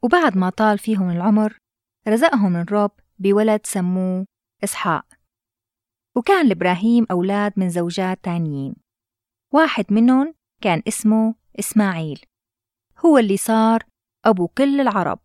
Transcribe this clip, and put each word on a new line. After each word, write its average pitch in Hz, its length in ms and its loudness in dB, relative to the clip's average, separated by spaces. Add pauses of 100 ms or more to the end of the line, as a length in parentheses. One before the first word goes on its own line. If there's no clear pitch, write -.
وبعد 247 340 2
ما 185 120 0
طال 214 280 0
فيهم 196 320 -4
العمر، 208 480 0 (500)
رزقهم 220 480 2
الرب 202 360 -2 (280)
بولد 208 460 2
سموه 185 600 -2 (380)
إسحاق. - 420 -4 (1120)
وكان 339 300 2
لإبراهيم 190 640 0
أولاد 196 460 -2
من 185 120 -2
زوجات 175 540 -4
تانيين، 156 520 -6 (760)
واحد 294 400 2
منهم 254 400 2 (280)
كان 175 260 0
اسمه 220 480 0 (240)
إسماعيل، 175 640 -2 (840)
هو 311 120 6
اللي 202 200 2
صار 226 460 2 (420)
أبو 185 220 2
كل 277 340 0
العرب. 202 440 -2